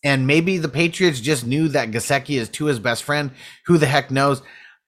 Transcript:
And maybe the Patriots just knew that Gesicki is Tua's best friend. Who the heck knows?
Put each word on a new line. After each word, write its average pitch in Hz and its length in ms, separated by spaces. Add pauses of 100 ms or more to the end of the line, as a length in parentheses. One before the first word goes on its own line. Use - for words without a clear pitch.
And 135 240
maybe 165 320
the 156 100
Patriots 165 520
just 131 220
knew 143 260
that 131 200
Gesicki 135 480
is 110 100
Tua's 147 300
best 113 240
friend. 147 300 (340)
Who 170 140
the 151 80
heck 135 240
knows? 135 320 (440)